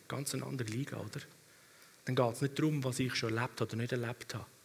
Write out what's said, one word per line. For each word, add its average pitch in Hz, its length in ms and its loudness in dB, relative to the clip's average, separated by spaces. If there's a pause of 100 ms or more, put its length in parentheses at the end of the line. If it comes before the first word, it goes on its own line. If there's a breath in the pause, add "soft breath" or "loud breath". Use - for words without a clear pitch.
ganz 131 260 -4
eine 131 120 -2
andere 131 240 -4
Liga, 117 280 -4
oder? 104 240 -6 (840 loud breath)
Dann 131 100 0
geht's 120 260 4
nicht 139 160 0
darum, 151 260 4
was 127 160 0
ich 127 160 2
schon 113 200 2
erlebt 120 260 0
habe 117 80 2
oder - 80 -4
nicht 117 140 0
erlebt 120 440 -4
habe. 98 100 -6 (200)